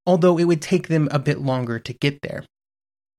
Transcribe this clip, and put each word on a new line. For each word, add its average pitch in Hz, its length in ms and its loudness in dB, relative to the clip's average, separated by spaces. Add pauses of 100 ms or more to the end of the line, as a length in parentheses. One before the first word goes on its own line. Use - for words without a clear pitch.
although 180 320 4
it 170 60 2
would 170 180 2
take - 280 -2
them 156 200 2
a 147 100 0
bit 139 200 -2
longer 127 400 -2
to - 140 -12
get 143 280 -4
there. - 220 -10 (760)